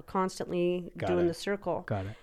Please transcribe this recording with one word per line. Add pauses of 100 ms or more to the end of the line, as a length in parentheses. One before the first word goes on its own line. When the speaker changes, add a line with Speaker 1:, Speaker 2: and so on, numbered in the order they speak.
Speaker 1:
constantly
Speaker 2:
Got
Speaker 1:
doing
Speaker 2:
it.
Speaker 1:
the
circle.
Speaker 2:
Got
it. (100)